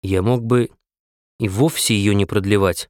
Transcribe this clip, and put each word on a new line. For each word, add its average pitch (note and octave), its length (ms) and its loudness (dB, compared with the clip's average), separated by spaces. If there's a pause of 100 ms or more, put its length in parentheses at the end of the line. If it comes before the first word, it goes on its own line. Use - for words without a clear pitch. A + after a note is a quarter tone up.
Я F#2+ 200 0
мог A#2 220 0
бы A#2 260 0 (680)
и A2 80 -2
вовсе A2+ 480 0
ее G2+ 160 2
не G2+ 120 2
продлевать G2 640 0